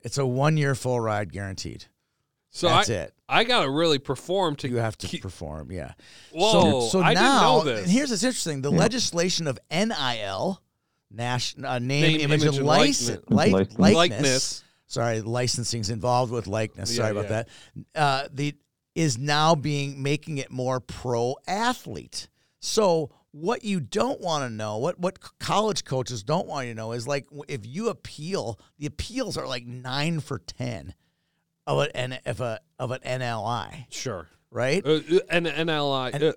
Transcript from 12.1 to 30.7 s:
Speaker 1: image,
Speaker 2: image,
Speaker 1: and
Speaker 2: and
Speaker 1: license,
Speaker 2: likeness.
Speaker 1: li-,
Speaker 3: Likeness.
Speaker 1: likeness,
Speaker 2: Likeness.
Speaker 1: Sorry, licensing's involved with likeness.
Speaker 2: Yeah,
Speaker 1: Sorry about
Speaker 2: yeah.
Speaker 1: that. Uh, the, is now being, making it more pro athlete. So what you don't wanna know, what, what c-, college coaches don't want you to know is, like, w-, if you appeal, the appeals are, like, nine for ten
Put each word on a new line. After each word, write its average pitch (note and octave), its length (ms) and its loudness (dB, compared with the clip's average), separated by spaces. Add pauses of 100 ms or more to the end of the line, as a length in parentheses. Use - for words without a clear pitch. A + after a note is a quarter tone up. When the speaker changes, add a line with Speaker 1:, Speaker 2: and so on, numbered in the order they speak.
Speaker 1:
image, - 20 0 (180)
Speaker 2:
image, - 40 4
Speaker 1:
and C#3+ 120 2
Speaker 2:
and C3+ 80 0
Speaker 1:
license, D#3+ 640 4
Speaker 2:
likeness. - 0 -
Speaker 1:
li-, - 240 6
Speaker 3:
Likeness. G2 260 2
Speaker 1:
likeness, G3 160 8
Speaker 2:
Likeness. C3+ 680 2 (280)
Speaker 1:
Sorry, A#2 300 0
licensing's A#2 680 -2
involved A#2+ 420 2
with A#2 160 -4
likeness. G#2+ 440 -4
Speaker 2:
Yeah, A#2+ 120 -2
Speaker 1:
Sorry G#2+ 80 0
about G#2 180 -4
Speaker 2:
yeah. A2 140 -2 (500)
Speaker 1:
that. D#3+ 80 -4
Uh, C#3 320 0
the, C#3+ 220 -4 (380)
is D#3 240 0
now D3 380 4
being, C#3+ 480 -4
making D3 340 -2
it C3 140 -8
more B2+ 300 -2
pro A#2+ 540 -2 (120)
athlete. F#3+ 800 -6 (320)
So E3+ 500 2 (220)
what F3 320 -6
you G3 160 -2
don't G#3+ 400 -2
wanna D3 300 -2
know, G#2+ 300 -6
what, D#3 200 -4
what F3+ 240 -4
c-, - 60 -20 (100)
college G3+ 460 0
coaches B2 380 -4
don't D#3 220 -2
want C3+ 220 -6
you A#2 60 -10
to A2 40 -12
know A2 140 -8
is, A#2+ 160 -6
like, C#3+ 220 -2
w-, D3 180 -16
if B2 180 -8
you E3 220 -6
appeal, D3+ 720 -6 (200)
the D3 80 -6
appeals A3 500 -6
are, C3 100 -6
like, B2 180 -8
nine B2+ 540 -4
for - 200 -6
ten A2 540 -10 (720)